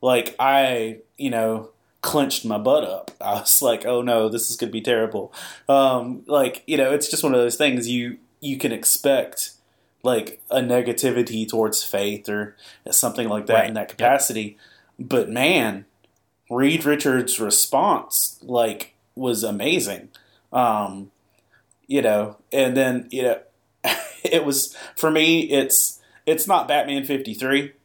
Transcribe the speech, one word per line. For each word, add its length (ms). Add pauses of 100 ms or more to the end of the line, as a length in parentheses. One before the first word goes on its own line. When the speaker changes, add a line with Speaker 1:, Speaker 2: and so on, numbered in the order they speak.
Speaker 1:
Like, 380
I, 600 (180)
you 140
know, 400 (300)
clenched 440
my 140
butt 260
up. 260 (100)
I 140
was 280
like, 240
"Oh 160
no, 260
this 220
is 60
gonna 160
be 80
terrible." 520 (360)
Um, 580
like, 400
you 100
know, 160
it's 180
just 120
one 120
of 60
those 160
things 320
you, 300 (220)
you 180
can 140
expect, 800 (500)
like, 380 (100)
a 100
negativity 880
towards 340
faith 460
or 280 (340)
something 380
like 180
that 80
Speaker 2:
Right. 140
Speaker 1:
in 60
that 80
Speaker 2:
Yep. 80
Speaker 1:
capacity. 680 (420)
But 300
man, 560 (680)
Reed 340
Richards' 560
response, 1000
like, 520 (200)
was 280
amazing. 680 (440)
Um, 580 (800)
you 140
know, 340 (160)
and 240
then, 340
you 120
know, 180 (420)
<laughs> 400
it 220
was, 320 (200)
for 140
me, 300 (100)
it's, 500 (260)
it's 200
not 220
Batman 360
fifty-three 680 (120)